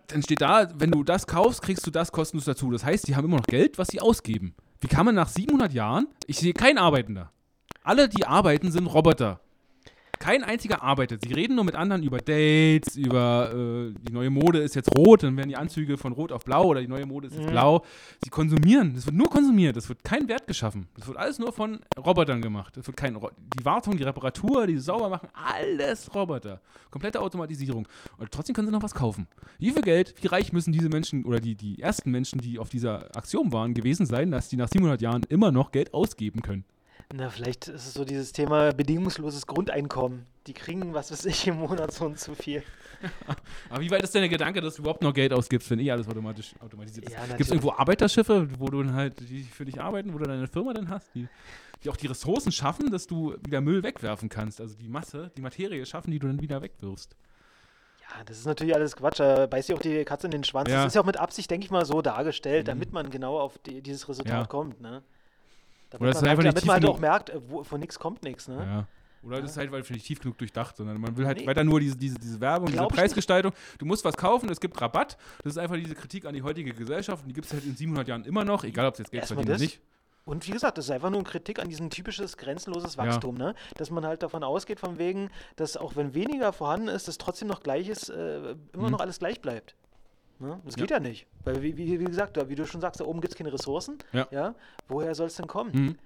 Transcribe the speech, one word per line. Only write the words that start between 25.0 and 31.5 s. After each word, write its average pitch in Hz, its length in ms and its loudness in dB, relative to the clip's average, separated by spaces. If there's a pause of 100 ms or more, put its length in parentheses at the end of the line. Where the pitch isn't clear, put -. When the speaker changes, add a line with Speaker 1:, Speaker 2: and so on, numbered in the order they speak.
Speaker 1:
alles - 840 -4
Roboter. 135 460 -4 (280)
Komplette 208 300 -6
Automatisierung. 147 640 -4 (320)
Und 110 140 -12
trotzdem 190 240 -6
können 214 140 0
sie 214 40 0
noch 208 100 0
was 208 120 -8
kaufen. 104 320 -2 (320)
Wie 226 120 2
viel 302 120 2
Geld, 180 380 4
wie 190 60 0
reich 180 260 2
müssen 170 180 2
diese 165 160 4
Menschen 151 380 0
oder 120 160 2
die, 113 140 -4